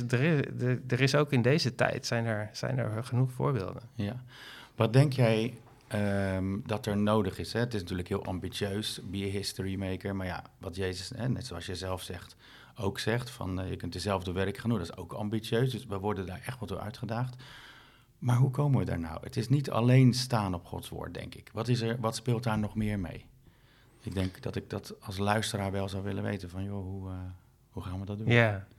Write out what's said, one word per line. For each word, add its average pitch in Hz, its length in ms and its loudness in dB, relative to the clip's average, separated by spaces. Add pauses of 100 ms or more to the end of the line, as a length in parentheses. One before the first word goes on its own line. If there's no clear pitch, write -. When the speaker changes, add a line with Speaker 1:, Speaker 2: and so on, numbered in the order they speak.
Speaker 1:
er 120 120 2
is, 151 200 4 (200)
er, 123 260 2
er 123 140 2
is 135 140 4
ook 147 160 4
in 127 100 6
deze 123 340 4
tijd - 300 0
zijn 117 200 0
er, 107 260 -2
zijn 123 260 -2
er 113 260 -2
genoeg 127 280 2
voorbeelden. 113 500 -2 (140)
Speaker 2:
Ja. 110 280 -4 (520)
Wat 110 180 4
denk 127 200 8
jij, 113 440 4 (300)
ehm, 98 800 0
dat 104 200 -2
er 104 120 0
nodig 104 420 4
is, 85 140 -6
hè? 110 60 0
Het 120 140 0
is 101 80 -2
natuurlijk 90 260 -4
heel 98 180 -2
ambitieus, 98 800 -4
be 101 140 -6
a 98 120 -2
history 95 460 -4
maker. 95 400 -4
Maar 95 100 -4
ja, 87 180 -6 (140)
wat 85 180 -10
Jezus, 92 400 -4
hè, 117 140 -2
net 92 160 -2
zoals - 200 -10
je 92 100 -6
zelf 92 260 -4
zegt, - 340 -12 (400)
ook 98 240 -2
zegt: 120 300 0
van, 95 320 -4
eh, 92 80 -4
je 90 60 -4
kunt 87 180 -8
dezelfde 92 380 -2
werk 95 260 0
gaan 113 120 -2
doen. 113 100 2
Dat 85 100 -4
is - 80 -12
ook 87 160 -10
ambitieus, 113 580 0
dus 107 140 -6
we 101 140 -6
worden 98 260 -2
daar 90 200 -10
echt 131 140 -8
wel 101 80 -8
door 92 120 -6
uitgedaagd. 113 560 -4 (840)
Maar 120 160 4
hoe 127 160 4
komen 143 280 4
we 90 60 2
daar 87 140 0
nou? 80 240 -6
Het - 140 -8
is 107 120 -2
niet 139 220 2
alleen 123 420 8
staan 101 400 0
op 85 120 -6
Gods - 240 -8
woord, 82 240 -8
denk 85 220 -10
ik. - 180 -20
Wat 113 140 -2
is 120 140 4
er, 113 180 0
wat 113 160 0
speelt 120 280 0
daar 107 160 2
nog 107 160 -2
meer 107 240 0
mee? 82 260 -6 (760)
Ik - 120 -8
denk 92 280 -2
dat - 140 -6
ik 98 140 -6
dat - 320 -8
als 95 160 -8
luisteraar 101 540 2
wel 98 180 -2
zou 98 140 -4
willen 101 200 -2
weten: 98 260 -4
van, 92 140 -6
joh, 101 200 -4
hoe, 95 260 -8
eh, 92 60 -8 (540)
hoe - 140 -10
gaan 92 160 -6
we 98 60 -6
dat 101 120 -6
doen? 110 100 -2
Speaker 1:
Ja, 113 380 6 (140)